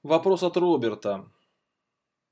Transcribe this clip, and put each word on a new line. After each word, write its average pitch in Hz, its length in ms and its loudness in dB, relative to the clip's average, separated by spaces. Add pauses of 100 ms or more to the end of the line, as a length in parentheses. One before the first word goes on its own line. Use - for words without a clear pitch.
Вопрос 165 400 2
от 175 140 -2
Роберта. 117 760 -2 (1000)